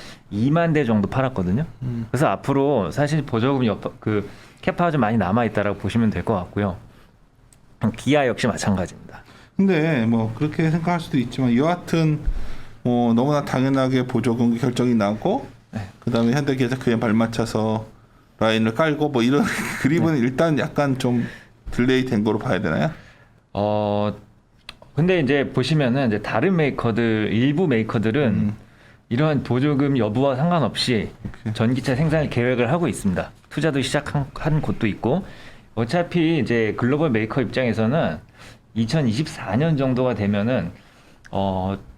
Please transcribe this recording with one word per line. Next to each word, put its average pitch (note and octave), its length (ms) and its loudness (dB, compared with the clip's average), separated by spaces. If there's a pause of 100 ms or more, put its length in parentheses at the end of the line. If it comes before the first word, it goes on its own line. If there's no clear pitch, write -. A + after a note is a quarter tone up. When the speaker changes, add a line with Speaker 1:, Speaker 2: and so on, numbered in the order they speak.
(320)
Speaker 1:
이만 D3+ 420 2
대 D3 100 4
정도 A2 260 2
팔았거든요. B2+ 560 0 (180)
Speaker 2:
음. A#2 280 -6
Speaker 1:
그래서 C3 160 2
앞으로 C3 640 0
사실 D3 320 0
보조금 B2+ 420 0
여파-, G2 340 -2
그 G#2+ 300 -2 (320)
캐파가 F3 300 0
좀 D3 100 2
많이 A2 160 2
남아있다라고 G2+ 640 0
보시면 A2+ 300 0
될 F#2 160 -2
것 A#2 100 0
같고요. F#2+ 420 -2 (1200)
기아 C#3 300 2
역시 A#2 200 0
마찬가지입니다. - 760 -4 (320)
Speaker 2:
근데 D#3+ 500 2
뭐 A2+ 300 0
그렇게 D3+ 360 0
생각할 E3+ 280 0
수도 D#3+ 180 -4
있지만 B2 380 0
여하튼 D#3+ 640 0 (640)
뭐 A#2+ 320 2
너무나 C#3 320 2
당연하게 C3 640 0
보조금 A#2 500 0
결정이 B2 380 0
나고 A2 520 0 (240)
Speaker 1:
네. G#2+ 100 -8 (180)
Speaker 2:
그다음에 A#2 340 0
현대기아차 C3 440 0
그에 A#2+ 220 0
발맞춰서 A2+ 880 0 (540)
라인을 A2 340 2
깔고 D3+ 360 0
뭐 C3 120 2
이런 B2+ 220 4 (200)
<laughs> - 180 -8
그림은 D#3+ 340 2
Speaker 1:
네. C3+ 40 0
Speaker 2:
일단 C#3 400 2
약간 C#3+ 380 0
좀 B2 280 0 (460)
딜레이 B2+ 340 2
된 A#2+ 180 0
거로 G#2+ 160 0
봐야 G2+ 220 -2
되나요? F2+ 280 0 (640)
Speaker 1:
어, G#2 600 0 (840)
근데 F3+ 240 2
이제 C3+ 300 2
보시면은 C3 580 0
이제 G#2 140 0
다른 D3+ 340 0
메이커들, A#2 760 0
일부 C#3+ 340 2
메이커들은 A2+ 560 0
Speaker 2:
음. A2 320 0 (540)
Speaker 1:
이러한 C#3 340 0
보조금 C#3 540 2
여부와 B2 380 2
상관없이 B2+ 760 0 (160)
Speaker 2:
오케이. - 280 -8
Speaker 1:
전기차 B2+ 420 0
생산을 D3+ 340 0
계획을 A#2+ 420 0
하고 E3+ 160 2
있습니다. F#2 440 -2 (180)
투자도 D3 320 0
시작한, C#3+ 520 -2
한 D3+ 280 0
곳도 - 260 -2
있고 A2+ 380 0 (500)
어차피 E3 640 0
이제 A2 380 0
글로벌 C#3+ 340 0
메이커 A2 300 0
입장에서는 A2+ 760 0 (580)
이천이십사 A#2 840 -2
년 D#3 200 2
정도가 B2+ 380 0
되면은, G#2 560 0 (600)
어, G2 460 -2 (200)